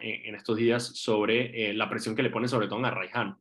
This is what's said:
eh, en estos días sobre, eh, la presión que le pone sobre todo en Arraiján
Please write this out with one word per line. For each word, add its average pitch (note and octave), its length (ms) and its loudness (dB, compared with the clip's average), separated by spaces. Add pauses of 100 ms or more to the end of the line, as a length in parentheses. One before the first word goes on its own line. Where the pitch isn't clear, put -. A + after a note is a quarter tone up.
eh, A2 240 -8
en A2 80 -10
estos G#2+ 240 -2
días A#2 260 4
sobre, A2+ 840 0
eh, G2+ 60 -2
la G#2+ 120 0
presión A2 280 -4
que C3+ 80 2
le A#2 80 2
pone A#2 160 0
sobre A#2 200 2
todo G2+ 120 -2
en B2+ 60 0
Arraiján G2 560 -4